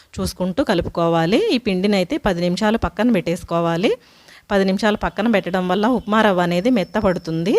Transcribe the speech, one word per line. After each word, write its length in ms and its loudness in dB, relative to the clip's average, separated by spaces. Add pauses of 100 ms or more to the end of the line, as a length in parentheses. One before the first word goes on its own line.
(140)
చూసుకుంటూ 500 -4
కలుపుకోవాలి. 760 0 (120)
ఈ 80 2
పిండిని 400 0
అయితే 180 -2
పది 240 -2
నిమిషాలు 380 0
పక్కన 320 -2
పెట్టేసుకోవాలి. 800 0 (580)
పది 160 2
నిమిషాలు 320 0
పక్కన 340 -2
పెట్టడం 360 0
వల్ల 220 0
ఉప్మా 320 0
రవ్వ 200 4
అనేది 300 0
మెత్తబడుతుంది. 880 0